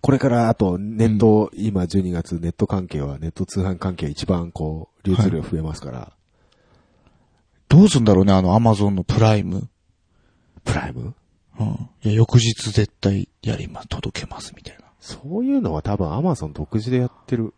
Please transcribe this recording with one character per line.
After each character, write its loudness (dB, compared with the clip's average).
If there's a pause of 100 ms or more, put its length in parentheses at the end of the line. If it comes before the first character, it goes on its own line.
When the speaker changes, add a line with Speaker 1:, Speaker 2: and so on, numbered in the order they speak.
Speaker 1:
こ 2
れ 2
か 0
ら 2
あ 2
と 0
ネ -2
ッ 2
ト、 4
Speaker 2:
う -20
ん。 -14
Speaker 1:
今 -2
十 0
二 -4
月、 -6
ネ -4
ッ -4
ト -2
関 -4
係 -6
は、 -8
ネ -6
ッ -8
ト -6
通 -6
販 -4
関 -6
係 -6
は -6
一 -10
番 -2
こ -8 (140)
う、 -4
流 2
通 2
量 -2
増 -6
え -4
ま -6
す -16
か -12
ら。 -12
Speaker 2:
は -14
い。 -20 (1600)
ど 10
う 8
す 2
ん 2
だ 6
ろ 6
う 4
ね、 4
あ 6
の、 4
Amazon 2
の -2
プ -2
ラ 4
イ -2
ム。 -6 (960)
Speaker 1:
プ -2
ラ -4
イ -12
ム？ -10 (460)
Speaker 2:
う -2
ん。 -6 (140)
い 0
や、 2
翌 4
日 2
絶 0
対 -2 (120)
や -4
り -12
ま-、 -14
届 -8
け -12
ま -16
す -18
み -20
た -18
い -20
な。 -20 (140)
Speaker 1:
そ -10
う -2
い 0
う 2
の -2
は -4
多 -2
分 -2
Amazon -2
独 -8
自 -4
で 0
や 0
っ -8 (160)
て -2
る。 -6